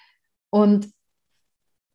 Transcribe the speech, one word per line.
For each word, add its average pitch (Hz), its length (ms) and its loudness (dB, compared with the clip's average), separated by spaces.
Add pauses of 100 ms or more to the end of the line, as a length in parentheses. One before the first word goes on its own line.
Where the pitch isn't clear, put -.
(500)
Und 208 380 0 (1080)